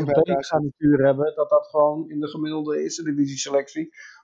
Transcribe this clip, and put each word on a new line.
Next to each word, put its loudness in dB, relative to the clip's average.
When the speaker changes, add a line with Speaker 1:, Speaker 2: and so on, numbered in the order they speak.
Speaker 1:
dicht 0
bij 4
elkaar 0
Speaker 2:
B-garnituur 2
hebben, 2
dat -2
dat 2
gewoon 0
in -6
de -6
gemiddelde -4
eerste -8
divisie -2
selectie -4